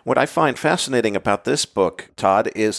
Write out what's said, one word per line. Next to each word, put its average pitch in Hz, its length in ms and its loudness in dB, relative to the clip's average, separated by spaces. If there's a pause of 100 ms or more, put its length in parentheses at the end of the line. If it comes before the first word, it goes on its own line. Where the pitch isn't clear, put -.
What 127 120 0
I 127 100 2
find 147 300 0
fascinating 123 600 0
about 101 260 -2
this 143 240 -2
book, - 480 -2
Todd, 104 400 2
is 107 240 -2